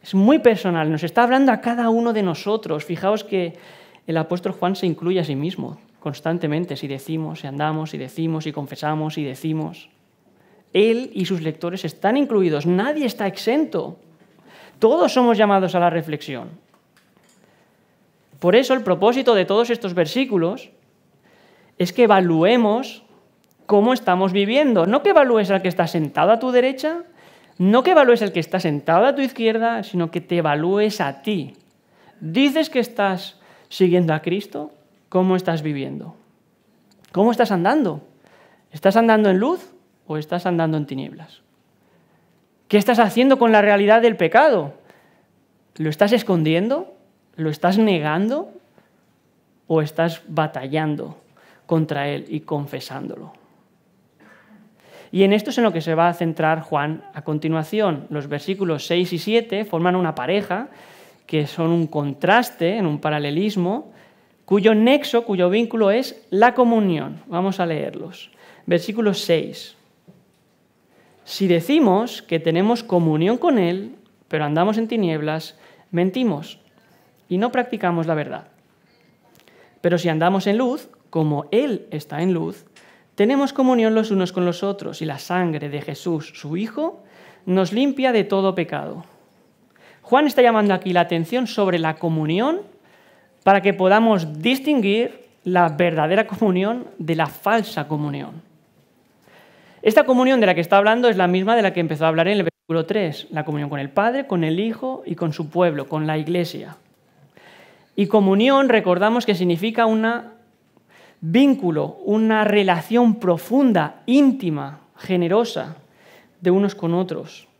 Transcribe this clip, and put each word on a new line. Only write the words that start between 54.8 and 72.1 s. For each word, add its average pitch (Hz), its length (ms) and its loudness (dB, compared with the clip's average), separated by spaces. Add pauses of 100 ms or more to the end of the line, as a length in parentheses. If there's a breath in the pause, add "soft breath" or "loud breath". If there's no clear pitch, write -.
Y 185 120 4
en 196 100 6
esto 214 160 -2
es 254 80 -4
en 240 80 2
lo 202 80 0
que 165 80 -2
se 165 120 -4
va 165 140 4
a 175 60 2
centrar 160 480 -2
Juan 156 420 -4 (100)
a 151 100 -14
continuación. 160 880 -4
Los 147 180 -8
versículos 160 600 -6
seis 180 240 0
y 175 60 -4
siete 220 480 -2
forman 180 320 0
una 165 180 -2
pareja 196 540 -4 (560 loud breath)
que 151 220 -2
son 165 240 -2
un 170 160 0
contraste, 170 920 0
en 208 80 -2
un 147 140 -2
paralelismo, 175 920 -4 (540 soft breath)
cuyo 208 280 4
nexo, 240 520 2
cuyo 180 240 0
vínculo 220 420 0
es 254 380 -4
la 226 240 4
comunión. 202 720 0
Vamos 185 320 -4
a 180 60 -2
leerlos. 156 640 -8 (340 soft breath)
Versículo 202 480 0
seis. - 640 -4 (1500 soft breath)
"Si - 240 -2
decimos 208 720 2